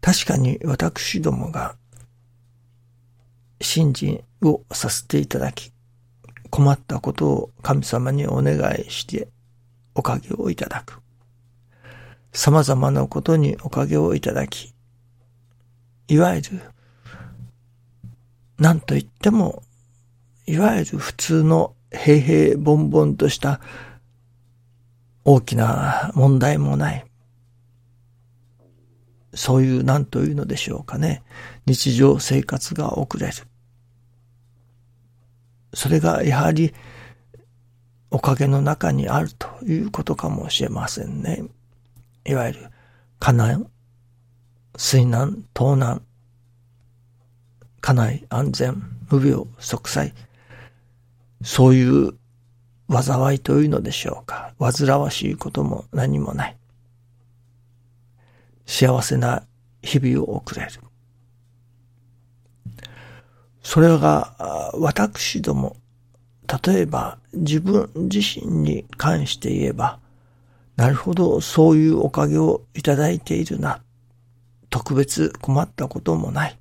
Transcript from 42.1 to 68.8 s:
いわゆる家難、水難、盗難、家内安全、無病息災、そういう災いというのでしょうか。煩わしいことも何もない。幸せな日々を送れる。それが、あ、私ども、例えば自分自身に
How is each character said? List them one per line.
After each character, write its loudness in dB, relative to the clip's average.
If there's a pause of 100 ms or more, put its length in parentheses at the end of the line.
い -2
わ -2
ゆ -8
る -20 (500)
家 4
難、 2 (1080)
水 4
難、 -2 (100)
盗 2
難、 -2 (1800)
家 2
内 0
安 -2
全、 -4 (280)
無 2
病 2 (160)
息 -10
災、 -4 (1300)
そ 6
う 8
い 4
う -8 (760)
災 0
い -6
と 2
い 4
う 0
の 0
で -8
し -8
ょ -10
う -20
か。 -14
煩 2
わ -2
し -4
い -4
こ -10
と -2
も -4
何 -2
も -6
な -6
い。 -16 (2000)
幸 2
せ -2
な -2 (360)
日 0
々 0
を -6
送 -10
れ -8
る。 -16 (3000)
そ 0
れ 8
が、 0
あ、 -8
私 -2
ど -2
も、 -4 (920)
例 2
え 2
ば -8 (140)
自 -2
分 0
自 -4
身 -4
に -2 (120)